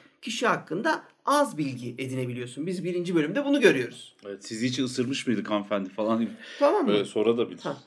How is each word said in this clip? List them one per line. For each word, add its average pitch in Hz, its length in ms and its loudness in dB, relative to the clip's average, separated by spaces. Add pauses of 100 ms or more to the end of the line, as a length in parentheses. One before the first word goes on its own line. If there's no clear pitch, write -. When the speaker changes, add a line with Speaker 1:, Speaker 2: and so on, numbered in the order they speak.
(220)
Speaker 1:
kişi 233 260 -2
hakkında 196 560 -2 (220)
az 285 320 2
bilgi 127 400 -4
edinebiliyorsun. 127 680 -6
Biz 180 160 -4
birinci 175 320 -2
bölümde 170 300 2
bunu 277 160 4
görüyoruz. 135 540 4 (100)
Speaker 2:
Evet, 101 200 -12
"Sizi 113 220 -2
hiç 127 120 -2
ısırmış 127 480 -2
mıydık 107 220 0
hanımefendi?" 101 400 -2
falan. 113 380 0 (320)
Speaker 1:
Tamam 339 260 4
mı? - 20 2
Speaker 2:
Böyle 104 180 4
sonra 113 320 2
da 117 120 0
bir 90 100 -12
Speaker 1:
Ha. 147 100 -6
E - 0 -
ama 139 180 -6